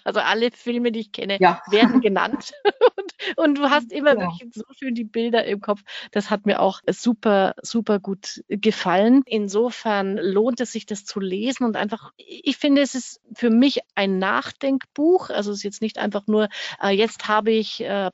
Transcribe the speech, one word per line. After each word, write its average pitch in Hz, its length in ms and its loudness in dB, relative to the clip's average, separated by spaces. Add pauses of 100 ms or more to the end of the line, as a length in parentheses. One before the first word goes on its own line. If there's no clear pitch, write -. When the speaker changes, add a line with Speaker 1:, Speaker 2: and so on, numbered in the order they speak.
Speaker 1:
also 214 180 0
alle 226 300 0
Filme, 240 400 -4
die 220 100 -6
ich 220 100 -14
kenne, 196 280 -6
Speaker 2:
Ja. 180 300 4
Speaker 1:
werden 226 320 4
genannt 202 520 -2 (100)
<laughs> - 340 2
und, - 400 -8
und 302 220 2
du 285 100 2
hast 247 240 0
immer 285 220 2
Speaker 2:
Genau. 180 160 -4
Speaker 1:
wirklich 233 240 -16
so 214 80 -12 (120)
schön 262 200 -6
die 233 80 -4
Bilder 233 420 0
im 202 160 -4
Kopf, 202 200 -4 (300)
das 208 200 -2
hat 208 160 -2
mir 202 120 2
auch 190 300 2
super, 202 720 2
super 214 380 -2
gut 196 500 -10
gefallen. 214 800 4
Insofern 208 920 -2
lohnt 208 440 0
es 233 100 -4
sich, - 160 -10
das - 180 -10
zu - 140 -10
lesen 202 440 -4
und 220 120 -2
einfach, - 420 -6
ich - 400 -6
finde, 285 240 4
es 262 140 -2
ist - 260 -10 (140)
für 240 160 2
mich 254 300 4 (120)
ein 196 240 0
Nachdenkbuch, 269 1120 0
also 208 220 -4
es 202 60 -6
ist 202 60 -10
jetzt 202 180 -8
nicht 220 160 -4
einfach 208 300 -4
nur, 214 200 2 (340)
äh, 196 100 0
jetzt 214 360 0
habe 214 240 2
ich, 220 300 -2
äh, 196 320 -2